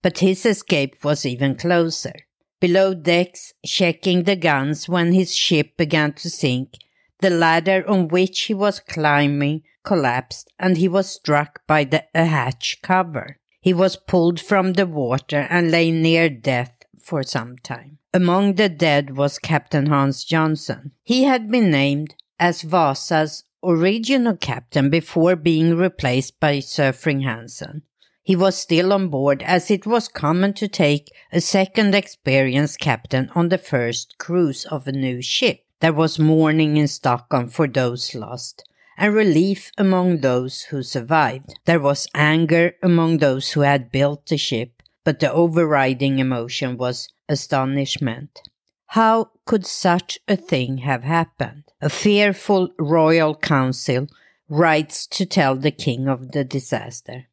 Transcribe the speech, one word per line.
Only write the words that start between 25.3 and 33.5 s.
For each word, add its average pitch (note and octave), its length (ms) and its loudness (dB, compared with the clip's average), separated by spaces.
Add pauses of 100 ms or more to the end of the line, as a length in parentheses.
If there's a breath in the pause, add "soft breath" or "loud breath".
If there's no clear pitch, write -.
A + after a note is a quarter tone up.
being E3 420 2
replaced C3+ 640 -2
by C#3+ 200 0
Sir C3+ 320 -2
Fring C3+ 300 -2
Hansen. B2+ 600 -10 (400)
He F#3+ 120 2
was F#3 200 2
still F3+ 380 0
on F#3+ 140 0
board, C#3 360 0
as F3+ 280 0
it G3+ 160 0
was A3+ 200 0
common F3+ 460 0
to G#3 140 -6
take D3 420 0 (220 soft breath)
a E3+ 100 0
second G3 540 2
experienced C3+ 840 0
captain B2+ 540 -2
on E3+ 160 0
the F3+ 80 2